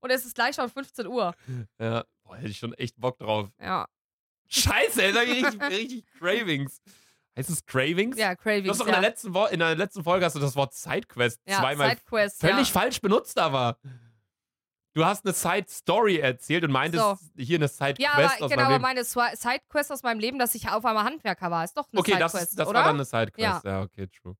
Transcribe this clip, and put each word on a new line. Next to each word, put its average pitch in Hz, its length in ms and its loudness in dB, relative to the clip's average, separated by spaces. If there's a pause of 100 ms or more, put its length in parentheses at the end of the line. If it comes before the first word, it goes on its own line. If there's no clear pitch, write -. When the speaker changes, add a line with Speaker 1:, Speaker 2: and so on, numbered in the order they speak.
Speaker 1:
Und 254 80 -10
es 254 160 0
ist 240 100 -16
gleich 247 200 0
schon 247 140 -4
fünfzehn 254 380 -10
Uhr. 202 260 -2 (460)
Speaker 2:
Ja, 113 240 -2 (200)
boah, - 120 -20
hätte 123 140 -10
ich 104 80 -10
schon 117 160 -10
echt - 260 -10
Bock 123 180 -2
drauf. 107 300 -2 (140)
Speaker 1:
Ja. 180 260 -4 (640)
Speaker 2:
Scheiße, - 520 2
ey, 196 120 4
sag 233 140 2
ich 247 180 2
richtig, 226 160 -2
Speaker 1:
<laughs> 285 80 -2
Speaker 2:
richtig 226 360 -6 (140)
Cravings. 170 640 -2 (560)
Heißt 135 120 -6
es 160 160 -6
Cravings? 175 520 0
Speaker 1:
Ja, 196 180 0
Cravings, 208 300 -2
Speaker 2:
Du 190 60 0
hast 202 100 -2
doch 214 60 0
Speaker 1:
ja. 190 80 4
Speaker 2:
in 185 60 2
der 208 80 4
letzten - 240 -10
Wo-, 196 120 4
in 185 140 0
der 165 160 2
letzten 190 280 -4
Folge 175 220 2
hast 156 100 -2
du 151 60 -4
das 139 160 -2
Wort 139 160 0
Sidequest 120 760 -2
Speaker 1:
Ja, - 120 0
Speaker 2:
zweimal 143 320 2
Speaker 1:
Sidequest, 214 500 -2
Speaker 2:
völlig 196 260 4
Speaker 1:
ja. - 140 -4
Speaker 2:
falsch 247 180 0
benutzt, 214 400 2
aber 135 380 2 (1160)
du 156 120 2
hast 202 200 0
eine 185 80 0
Side-Story 185 840 0
erzählt 147 480 0
und 143 60 2
meintest 160 320 2
Speaker 1:
So. 202 140 2 (200)
Speaker 2:
hier 139 200 0
eine 151 120 2
Sidequest 139 300 -2
Speaker 1:
Ja, 269 140 2
aber, 294 120 6
Speaker 2:
aus 277 120 4
Speaker 1:
genau, 147 120 -4
Speaker 2:
meinem 277 100 2
Speaker 1:
aber 269 140 4
Speaker 2:
Leben. 262 80 2
Speaker 1:
meine 254 240 -2
Swi-, 240 320 -2
Sidequest 294 560 -4
aus 262 100 -10
meinem 233 160 -2
Leben, 254 200 -2
dass 240 160 0
ich - 140 -8
auf - 140 -2
einmal 220 220 2
Handwerker 220 440 -4
war, 170 140 0
ist 180 140 -6
doch 294 140 -6
eine 208 100 2
Speaker 2:
Okay, 190 180 4
das 165 140 2
Speaker 1:
Sidequest, 175 180 -4
Speaker 2:
ist, - 80 -10
das 151 80 0
Speaker 1:
oder? 208 120 2
Speaker 2:
war 277 80 6
dann 151 80 4
eine 139 100 -2
Sidequest. 160 580 -2
Speaker 1:
Ja. 98 80 -6
Speaker 2:
Ja, 95 120 -2
okay, 95 240 -10
true. 90 320 -18